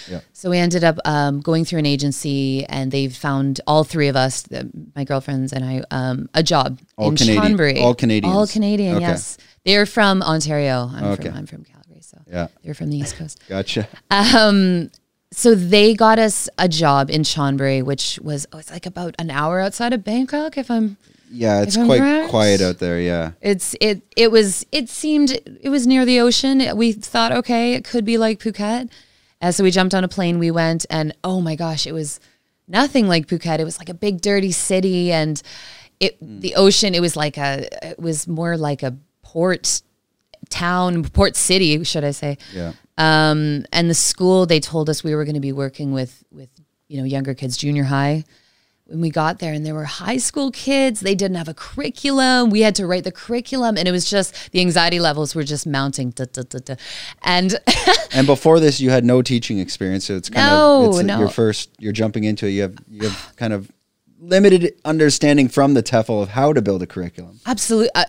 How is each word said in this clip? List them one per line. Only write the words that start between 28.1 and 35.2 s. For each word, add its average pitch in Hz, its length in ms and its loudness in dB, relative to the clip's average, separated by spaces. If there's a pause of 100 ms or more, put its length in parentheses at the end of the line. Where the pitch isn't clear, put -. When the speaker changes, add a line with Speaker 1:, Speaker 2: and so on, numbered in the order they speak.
Speaker 2:
like 220 220 0
Phuket." 220 480 -4 (520)
Uh, 175 120 0
so 196 100 0
we 185 80 4
jumped 185 240 2
on 185 80 0
a 180 60 -2
plane, 175 320 -2
we 165 100 0
went, 165 400 -2
and 156 320 -4
oh 185 180 -2
my 160 140 -2
gosh, 160 320 -6
it 151 60 -10
was 156 260 -8 (480)
nothing 240 400 0
like 170 220 0
Phuket. 165 320 -2
It 160 40 -4
was 165 140 -8
like 165 100 -16
a 180 60 -12
big, 190 260 -4
dirty 196 300 0
city, 185 600 0
and 156 280 -2 (600)